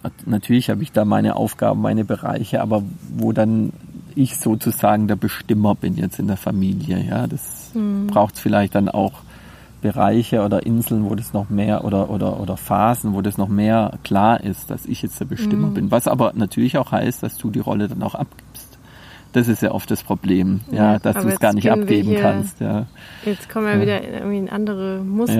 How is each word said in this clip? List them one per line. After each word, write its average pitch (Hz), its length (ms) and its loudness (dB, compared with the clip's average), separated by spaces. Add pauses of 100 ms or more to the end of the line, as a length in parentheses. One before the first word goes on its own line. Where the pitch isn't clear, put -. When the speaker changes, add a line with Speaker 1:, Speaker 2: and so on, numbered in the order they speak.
(240)
Speaker 1:
natürlich 120 460 2
habe 104 120 -2
ich - 100 -8
da 107 120 2
meine 104 320 2
Aufgaben, 107 440 0
meine 107 240 2
Bereiche, 107 580 -2
aber 107 200 0 (340)
wo 113 160 2
dann 110 400 2 (420)
ich 131 240 2
sozusagen 107 680 2
der 107 80 2
Bestimmer 107 580 0
bin 90 220 -2
jetzt - 220 -4
in 101 80 -2
der 98 120 -2
Familie, 95 680 -2
ja, 113 200 -2
das - 480 -10
Speaker 2:
Mhm. 208 320 -2
Speaker 1:
braucht's 208 340 0
vielleicht 101 340 2
dann 101 140 2
auch - 240 0 (720)
Bereiche 107 600 2
oder 101 220 2
Inseln, 117 400 0
wo 101 100 -2
das 107 200 -6
noch 101 160 -4
mehr 104 340 0
oder, 98 240 2
oder, 101 320 -2
oder 95 160 -4
Phasen, 107 560 2
wo 98 80 0
das 101 160 -2
noch 98 120 0
mehr 107 560 2
klar 107 380 4
ist, - 280 -6
dass - 160 -8
ich - 160 -6
jetzt - 180 -8
der - 60 -4
Bestimmer 135 420 0
Speaker 2:
Mhm. 101 60 -2
Speaker 1:
bin. 101 160 -2
Was 120 180 2
aber 120 260 2
natürlich 113 440 0
auch 127 140 -2
heißt, 110 300 -2
dass 117 140 -6
du - 140 -6
die 107 100 -2
Rolle 104 280 0
dann - 140 -6
auch 104 120 -4
abgibst. - 640 -12 (540)
Das 120 160 4
ist 110 120 2
ja 107 120 0
oft - 180 -4
das - 120 -2
Problem, 95 580 2 (120)
ja, 107 220 4
Speaker 2:
Ja, 107 40 2
Speaker 1:
dass 107 180 0
Speaker 2:
aber 104 140 0
Speaker 1:
du's 98 100 0
gar 110 100 4
Speaker 2:
jetzt 104 60 2
Speaker 1:
nicht 101 80 0
Speaker 2:
gehen - 120 4
wir 214 60 0
Speaker 1:
abgeben 104 260 2
Speaker 2:
hier, 208 120 2
Speaker 1:
kannst, - 400 0
ja. 107 260 -2 (400)
Speaker 2:
jetzt 202 240 -4
kommen 220 160 -2
wir 208 80 0
Speaker 1:
Ja. 208 80 4
Speaker 2:
wieder 202 200 0
in - 120 -10
irgendwie 202 240 -4
in 190 100 -4
andere 190 560 -4
Muster 214 360 0